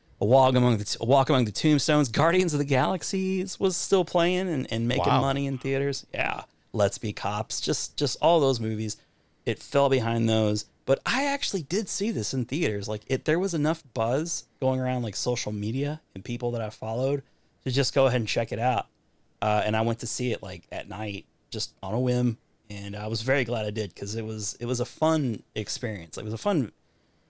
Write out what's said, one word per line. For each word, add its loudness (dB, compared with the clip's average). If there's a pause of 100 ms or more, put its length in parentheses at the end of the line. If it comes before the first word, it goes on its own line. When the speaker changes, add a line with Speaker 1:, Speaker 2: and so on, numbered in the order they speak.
(200)
Speaker 1:
A 0
Walk 6
Among 4
the -6
T-, -6
A -4
Walk 6
Among 4
the -2
Tombstones, 2
Guardians 2
of 0
the 0
Galaxies 0
was 2
still 2
playing 2
and, -2
and 0
making 2
Speaker 2:
Wow. 4
Speaker 1:
money 0
in -2
theaters. -2
Yeah, -4 (300)
Let's 2
Be -4
Cops, -4
just, -4
just -2
all 6
those 2
movies. -4 (500)
It -2
fell 4
behind 2
those. 2 (200)
But 4
I 0
actually -2
did -4
see -2
this -2
in 0
theaters. -2
Like, -6
it, -2
there 2
was -2
enough 0 (120)
buzz 0 (140)
going 2
around, -2
like, -6
social -2
media -4 (140)
and -12
people -4
that -4
I -6
followed -2 (420)
to -2
just 2
go 6
ahead 2
and -2
check -2
it -4
out. 0 (560)
Uh, 2
and 0
I 2
went 0
to -8
see -2
it, -4
like, -12
at -8
night, -8 (240)
just -8
on -6
a 0
whim. 0 (320)
And -10
I -8
was -4
very 2
glad -2
I -4
did, -4
'cause -8
it -6
was, -6
it -6
was 0
a -2
fun 0 (120)
experience. -6
It -8
was -6
a -4
fun, 0 (580)